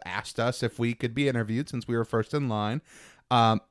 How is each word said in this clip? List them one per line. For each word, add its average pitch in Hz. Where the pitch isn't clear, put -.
asked 95
us 120
if -
we 117
could 117
be 139
interviewed 120
since 123
we 117
were 117
first -
in 143
line. 107
Um, 113